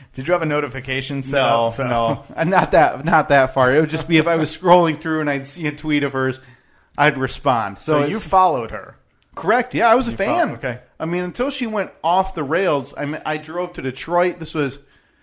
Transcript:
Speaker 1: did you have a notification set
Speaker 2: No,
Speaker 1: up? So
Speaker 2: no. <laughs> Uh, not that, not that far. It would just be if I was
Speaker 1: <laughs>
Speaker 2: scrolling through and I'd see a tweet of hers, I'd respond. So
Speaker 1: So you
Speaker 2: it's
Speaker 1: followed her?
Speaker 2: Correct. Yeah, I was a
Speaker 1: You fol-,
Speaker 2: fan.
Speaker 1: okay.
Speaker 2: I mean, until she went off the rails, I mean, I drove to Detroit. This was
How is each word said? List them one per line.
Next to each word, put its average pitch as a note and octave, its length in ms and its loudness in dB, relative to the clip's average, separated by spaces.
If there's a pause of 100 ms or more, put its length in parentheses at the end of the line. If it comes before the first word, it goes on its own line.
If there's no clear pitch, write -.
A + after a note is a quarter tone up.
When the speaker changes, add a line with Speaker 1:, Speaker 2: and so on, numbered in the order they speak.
(120)
Speaker 1:
did C3+ 160 -8
you F3 40 2
have E3+ 100 2
a D#3+ 40 -2
notification C3+ 760 -4
set C3+ 200 0
Speaker 2:
No, A#2 240 4
Speaker 1:
up? A2+ 80 -2
So B2+ 140 -4
Speaker 2:
no. A#2 420 0
<laughs> - 60 -14
Uh, E3 80 -2
not F3+ 280 2
that, C#3+ 320 4
not D#3 260 2
that C#3 220 4
far. C3 220 4
It D3+ 60 4
would D3+ 100 2
just D3+ 160 -4
be E3 120 4
if D#3 100 4
I E3 80 2
was D#3 200 -2
Speaker 1:
<laughs> - 0 -
Speaker 2:
scrolling F3 400 4
through D#3+ 260 -4
and D3 60 -2
I'd C#3 180 -4
see D#3+ 200 -6
a D3 60 -2
tweet D3 320 -2
of C3+ 80 -4
hers, C3 260 -2 (580)
I'd C#3 220 2
respond. A#2+ 640 -2
So D3 220 0
Speaker 1:
So D3 40 0
you F#3+ 120 -4
Speaker 2:
it's F3+ 100 -10
Speaker 1:
followed D3+ 420 2
her? G#2 260 -14 (380)
Speaker 2:
Correct. A#3 400 0
Yeah, A3 160 4
I A3+ 60 6
was B3+ 100 0
a A3+ 60 -6
Speaker 1:
You A3 60 -8
fol-, G3 80 -2
Speaker 2:
fan. D#4+ 260 0
Speaker 1:
okay. A#2 260 -6 (220)
Speaker 2:
I D#3+ 60 -6
mean, F3 180 -4
until B3 260 -4
she B3+ 160 -6
went G#3+ 240 -4 (140)
off F3+ 320 0
the D#3 80 -2
rails, D3+ 520 0
I C#3+ 100 -6
mean, D3 200 -6
I D#3 120 -4
drove E3+ 340 -8
to D#3+ 100 -10
Detroit. F3 560 0
This D#3+ 160 -10
was C#3+ 240 -2 (440)